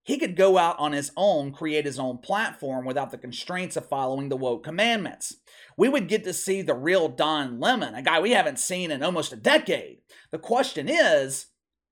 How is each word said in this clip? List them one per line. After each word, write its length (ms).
he 140
could 180
go 220
out 220
on 140
his 220
own, 380
create 320
his 140
own 180
platform 720
without 240
the 80
constraints 580
of 100
following 440
the 60
woke 280
commandments. 720
We 140
would 180
get 160
to 80
see 300
the 120
real 340
Don 520
Lemon, 340
a 80
guy 160
we 140
haven't 260
seen 320
in 120
almost 300
a 40
decade. 640
The 80
question 500
is, 580